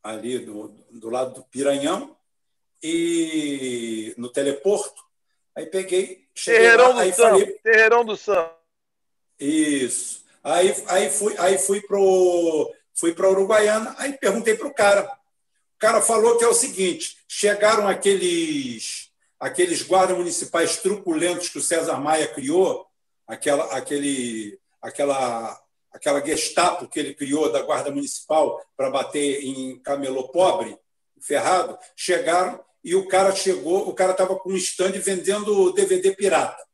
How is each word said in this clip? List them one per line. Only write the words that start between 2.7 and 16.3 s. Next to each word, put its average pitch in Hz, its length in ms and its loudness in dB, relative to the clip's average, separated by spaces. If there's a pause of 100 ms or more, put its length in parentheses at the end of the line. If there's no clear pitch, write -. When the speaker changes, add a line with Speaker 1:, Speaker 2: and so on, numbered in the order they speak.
Speaker 1:
e 147 1300 -4
no 120 120 -10
teleporto, 143 760 -2 (540)
aí 156 100 -10
peguei, 185 680 -4
cheguei 226 260 4
Speaker 2:
Terreirão 233 280 10
Speaker 1:
lá, 254 60 6
Speaker 2:
do 233 60 0
Speaker 1:
aí 185 120 2
Speaker 2:
Samba, 226 180 6
Speaker 1:
falei 196 160 6 (160)
Speaker 2:
Terreirão 220 420 6
do 208 120 -6
Samba. 165 380 -2 (840)
Speaker 1:
Isso. 143 840 -2 (180)
Aí, 180 320 2 (140)
aí 190 220 0
fui, - 280 -2
aí 190 180 2
fui 202 240 0
pro, 180 920 2 (240)
fui 165 200 -2
pra 190 160 2
Uruguaiana, 214 680 2
aí 277 140 -6
perguntei 214 420 0
pro 277 200 -8
cara. 202 300 4
O - 760 -20
cara 220 240 2
falou 233 340 4